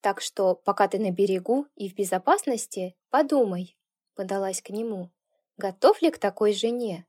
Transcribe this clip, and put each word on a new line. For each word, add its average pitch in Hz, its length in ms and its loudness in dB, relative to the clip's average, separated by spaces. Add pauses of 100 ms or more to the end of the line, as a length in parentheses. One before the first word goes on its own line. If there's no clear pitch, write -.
«Так 196 180 0
что, 185 340 0
пока 196 320 0
ты 196 120 -2
на 208 120 0
берегу 196 640 0
и 196 140 -10
в 180 60 -14
безопасности, 196 1000 -2 (120)
подумай», 247 720 0 (360)
подалась 190 460 -4
к - 80 -20
нему, 202 420 -6 (460)
«готов 202 460 2
ли 320 80 4
к 320 80 -14
такой 208 340 2
жене?» 214 560 -4